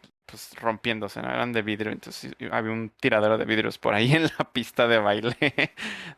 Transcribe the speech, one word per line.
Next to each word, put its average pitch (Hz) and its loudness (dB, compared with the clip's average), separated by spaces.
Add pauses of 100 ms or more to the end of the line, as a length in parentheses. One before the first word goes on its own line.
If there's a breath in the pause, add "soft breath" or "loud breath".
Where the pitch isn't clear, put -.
(240)
pues, - -18
rompiéndose, 110 -4
¿no? 127 -4
Eran 123 -2
de 110 0
vidrio, 107 -4
entonces, - -12
y, - -10
había 113 -2
un 113 -6
tiradero 110 2
de 110 0
vidrios 110 0
por 113 0
ahí 113 4
<laughs> 156 6
en 165 4
la - -2
pista 120 0
de 117 6
baile, 107 2
<laughs> 143 0 (420 loud breath)